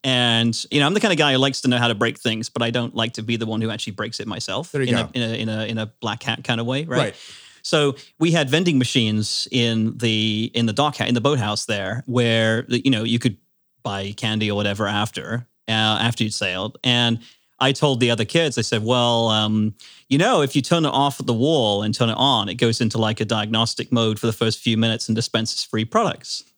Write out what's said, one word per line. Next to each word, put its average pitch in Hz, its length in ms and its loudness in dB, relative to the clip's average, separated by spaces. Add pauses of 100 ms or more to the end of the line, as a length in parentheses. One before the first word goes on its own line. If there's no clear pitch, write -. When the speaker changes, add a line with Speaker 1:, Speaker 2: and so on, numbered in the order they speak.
Speaker 1:
And, 117 680 2
you 147 80 2
know, 143 60 4
I'm 165 80 2
the 208 80 2
kind 220 100 2
of 170 60 2
guy 147 160 2
who 131 40 2
likes 135 240 0
to 135 60 0
know 123 100 4
how 120 120 2
to 110 60 0
break 117 220 0
things, 110 320 -4
but - 120 -6
I 117 80 0
don't 120 260 -4
like 113 180 -2
to 113 80 -10
be 117 140 -2
the 110 100 -4
one 110 160 -2
who 113 80 -2
actually 107 240 -8
breaks 107 260 -8
it 107 80 -8
myself 110 440 -6
Speaker 2:
There 139 100 -2
you 123 80 0
Speaker 1:
in 117 60 2
Speaker 2:
go. 110 180 0
Speaker 1:
a, - 40 -4
in 120 40 -2
a, 113 140 -2
in 113 140 -4
a, 110 160 -4
in 113 120 -6
a 110 80 -4 (140)
black 110 240 -6
hat 117 220 -6
kind 117 160 -2
of 117 60 -4
way, 135 180 -4
right? 131 120 -2
Speaker 2:
Right. 113 180 -2 (460)
Speaker 1:
So 147 340 2 (220)
we 165 140 2
had 156 180 2
vending 160 280 4
machines 110 760 0
in 113 460 0
the, 110 560 0
in 117 120 2
the 110 80 0
dock, 143 280 0
in 120 120 2
the 120 80 0
boathouse 113 440 0
there, 107 400 -4
where, 113 640 2
you 123 200 0
know, 113 140 2
you 113 160 0
could 113 160 0 (480)
buy 98 320 -6
candy 110 340 -2
or 101 60 -2
whatever 101 320 0
after, 104 580 -4 (220)
uh, 110 40 -4
after 110 520 0
you'd 104 100 -2
sailed. 95 520 -4
And 120 340 2 (400)
I 135 140 2
told 135 260 2
the 120 120 4
other 113 120 0
kids, 156 340 2
I 120 40 0
said, 110 240 0
"Well, 120 420 4
um, 107 480 2 (320)
you 135 100 2
know, 196 240 4
if 139 140 0
you 139 60 2
turn 170 240 2
it 139 80 0
off 139 260 0
at - 60 -6
the 123 80 0
wall 113 500 2
and 107 100 0
turn 117 140 2
it 110 100 0
on, 113 300 2
it 90 80 -6
goes 117 240 2
into, 113 180 0
like, 107 220 0
a 110 60 0
diagnostic 113 680 -2
mode 113 260 2
for 117 100 -2
the 110 60 0
first 113 260 -2
few 113 180 0
minutes 113 320 -2
and 110 80 2
dispenses 113 440 -4
free 110 220 -4
products." - 600 -4 (120)